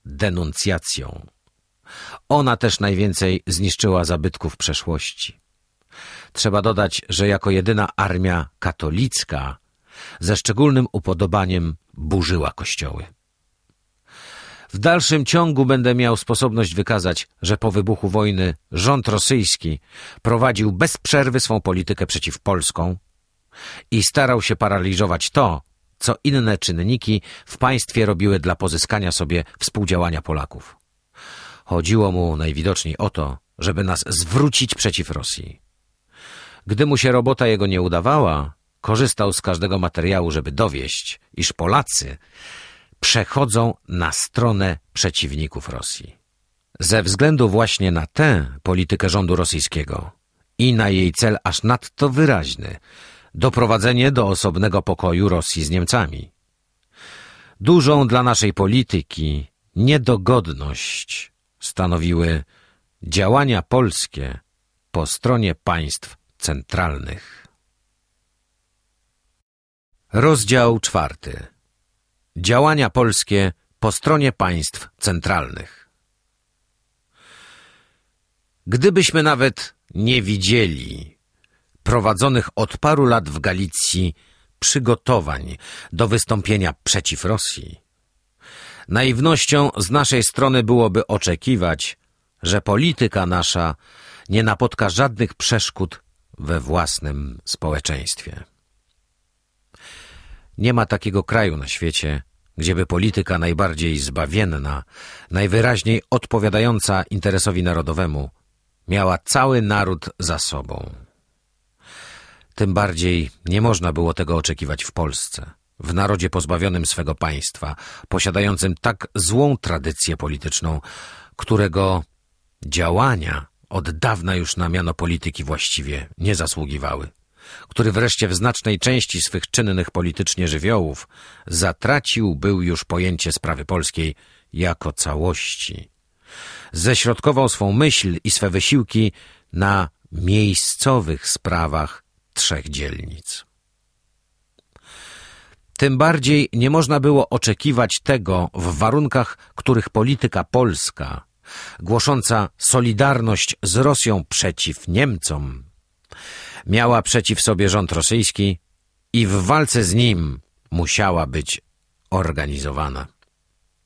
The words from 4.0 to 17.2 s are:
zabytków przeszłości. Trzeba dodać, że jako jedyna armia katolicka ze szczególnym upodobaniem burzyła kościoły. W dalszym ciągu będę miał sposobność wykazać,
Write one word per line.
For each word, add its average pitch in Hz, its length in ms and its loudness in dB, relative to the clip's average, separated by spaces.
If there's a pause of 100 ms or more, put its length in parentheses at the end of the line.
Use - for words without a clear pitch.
zabytków 82 540 -4
przeszłości. - 800 -6 (960)
Trzeba 101 280 0
dodać, 101 480 0
że 98 180 0
jako 98 240 0
jedyna 101 440 2
armia 90 540 0 (100)
katolicka 78 1000 -4 (600)
ze 92 180 0
szczególnym 127 540 2
upodobaniem 92 840 0 (180)
burzyła 78 580 -2
kościoły. 69 540 -8 (1600)
W 98 100 -10
dalszym 156 460 4
ciągu 160 400 4
będę 123 300 4
miał 120 220 2
sposobność 110 580 0
wykazać, 92 520 -2 (140)